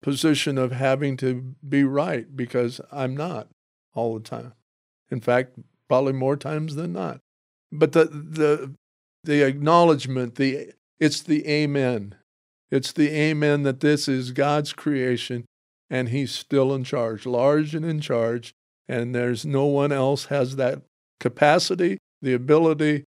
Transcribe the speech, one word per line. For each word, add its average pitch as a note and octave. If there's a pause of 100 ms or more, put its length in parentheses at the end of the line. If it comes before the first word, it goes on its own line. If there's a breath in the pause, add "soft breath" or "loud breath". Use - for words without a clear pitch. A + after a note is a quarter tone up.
position C#3+
of B2+
having C3+
to C3 (120)
be C#3+
right C#3
because B2 (120)
I'm C3+
not D3+ (480)
all A#2
the A2
time. A#2+ (560)
In B2+
fact, B2 (300)
probably C3+
more C3+
times D3+
than E3+
not. F3 (500)
But D#3
the, E3
the, D3+ (520)
the D3
acknowledgement, C3+
the, C3+ (300)
it's D#3
the D3+
amen. C#3 (560)
It's C3+
the D3
amen D3+
that C3+
this D3
is C3
God's D3
creation B2+ (460)
and B2+
he's B2+
still C#3
in C3+
charge, A#2
large C#3+
and D#3
in D#3+
charge, A#2+ (340)
and B2
there's B2
no C#3
one C#3+
else C#3
has C3+
that C3+ (380)
capacity, F3 (240)
the C3
ability D3+